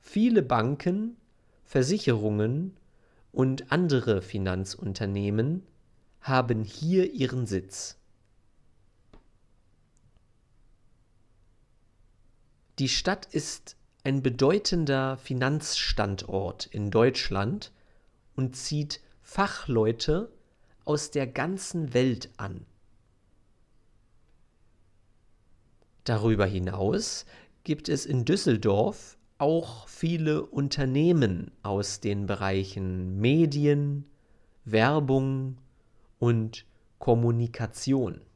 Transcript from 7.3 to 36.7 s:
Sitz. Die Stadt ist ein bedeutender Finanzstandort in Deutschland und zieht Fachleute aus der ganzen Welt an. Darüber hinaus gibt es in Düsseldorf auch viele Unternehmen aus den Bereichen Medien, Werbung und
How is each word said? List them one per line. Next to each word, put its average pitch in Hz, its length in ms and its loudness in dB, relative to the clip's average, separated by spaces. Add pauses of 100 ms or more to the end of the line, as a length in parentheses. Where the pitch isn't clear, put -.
Sitz. - 500 -6 (4000)
Die 135 100 2
Stadt - 380 -2
ist - 500 -8 (260)
ein 135 200 0
bedeutender 135 920 0
Finanzstandort 107 1500 -2
in 101 240 -6
Deutschland 113 840 2 (640)
und 131 200 -2
zieht 147 460 -6 (200)
Fachleute 151 1120 0 (540)
aus 147 260 -2
der 135 160 -2
ganzen 156 680 -4
Welt 123 440 2
an. - 280 -10 (3500)
Darüber 107 440 2
hinaus 98 800 -2 (360)
gibt 147 260 -6
es 147 180 -2
in 123 180 -2
Düsseldorf 117 920 0 (200)
auch 160 480 -2
viele 160 580 -2
Unternehmen 139 1040 2 (120)
aus 101 380 -4
den 101 240 -2
Bereichen 95 960 -4
Medien, 143 840 2 (600)
Werbung 135 920 2 (640)
und 113 460 0 (340)